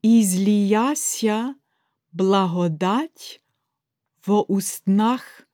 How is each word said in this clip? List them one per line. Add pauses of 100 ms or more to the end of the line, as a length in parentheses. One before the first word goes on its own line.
И
злияся (580)
благодать (840)
во
устнах